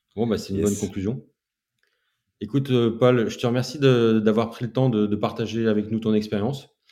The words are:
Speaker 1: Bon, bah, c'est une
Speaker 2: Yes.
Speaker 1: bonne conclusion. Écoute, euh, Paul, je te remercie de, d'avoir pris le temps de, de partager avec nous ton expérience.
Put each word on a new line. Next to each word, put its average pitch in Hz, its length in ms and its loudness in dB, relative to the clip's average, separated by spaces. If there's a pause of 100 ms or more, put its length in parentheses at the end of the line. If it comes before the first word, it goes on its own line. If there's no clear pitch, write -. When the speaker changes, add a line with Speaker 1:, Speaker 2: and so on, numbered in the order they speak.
(160)
Speaker 1:
Bon, 113 120 -2
bah, 101 100 0
c'est - 160 -8
une 92 60 -2
Speaker 2:
Yes. 101 100 0
Speaker 1:
bonne 101 180 -4
conclusion. 107 380 -6 (1120)
Écoute, 135 300 -4
euh, 117 260 2
Paul, 123 340 4
je - 100 -8
te 127 80 -2
remercie 123 320 -4
de, 117 440 4
d'avoir 110 280 2
pris - 140 -8
le 110 60 -8
temps 131 180 0
de, 104 180 2
de 104 80 -2
partager 110 520 -2
avec 107 220 0
nous 110 100 -2
ton 110 140 0
expérience. 107 560 -2 (220)